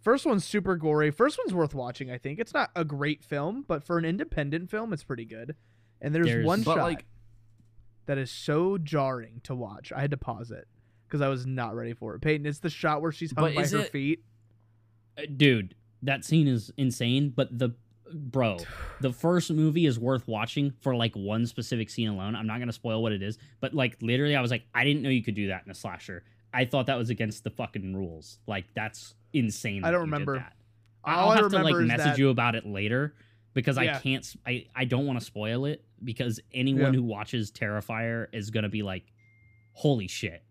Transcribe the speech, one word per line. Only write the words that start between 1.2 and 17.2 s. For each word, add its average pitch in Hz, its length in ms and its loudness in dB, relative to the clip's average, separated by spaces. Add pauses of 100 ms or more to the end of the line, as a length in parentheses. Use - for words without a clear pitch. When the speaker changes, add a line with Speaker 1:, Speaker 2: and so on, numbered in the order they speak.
Speaker 1:
one's 466 140 -2
worth 165 220 2
watching, 127 360 -8
I 123 60 -8
think. 139 220 -8
It's 226 160 -6
not 277 200 0
a 170 100 0
great 147 380 -2
film, 175 460 -4
but 147 160 -2
for 175 140 0
an 165 80 0
independent 170 640 -4
film, 214 240 -4
it's 147 100 -10
pretty 117 220 -8
good. 113 300 -12 (440)
And 147 140 -2
there's 170 120 4
Speaker 2:
There's 135 200 4
Speaker 1:
one 196 160 4
Speaker 3:
But, 165 140 2
Speaker 1:
shot 160 80 2
Speaker 3:
like 170 200 -2 (1000)
Speaker 1:
that 139 100 -2
is 131 140 -4
so 190 480 0
jarring 131 680 -2
to 135 100 -8
watch. 113 380 -10
I 131 80 -6
had 143 120 0
to 139 40 -2
pause 117 340 -8
it - 160 -14 (440)
'cause 147 100 -2
I 139 80 2
was 127 180 -2
not 123 280 -4
ready 117 180 -6
for 113 220 -8
it. - 60 -10
Peyton, 151 260 2
it's 147 140 -4
the 165 100 -2
shot 151 320 0
where 160 100 0
she's 156 220 -8
hung 156 160 4
Speaker 3:
But 147 60 -4
Speaker 1:
by 147 60 2
Speaker 3:
is 143 100 0
Speaker 1:
her - 80 2
Speaker 3:
it 208 120 -4
Speaker 1:
feet. 143 320 0 (920)
Speaker 2:
Uh, 147 40 -10 (120)
dude, 127 400 4 (280)
that 135 220 -2
scene 156 240 6
is 120 300 0
insane, 131 500 2